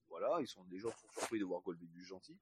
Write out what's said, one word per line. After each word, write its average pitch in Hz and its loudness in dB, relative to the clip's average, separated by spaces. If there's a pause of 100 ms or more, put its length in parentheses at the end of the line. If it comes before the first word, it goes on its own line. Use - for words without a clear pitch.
voilà, 120 4
ils 120 0
sont 95 -12
déjà 92 -4 (240)
surpris 110 2
de 101 4
voir 90 2
Golvelius 87 -6
gentil. 95 -10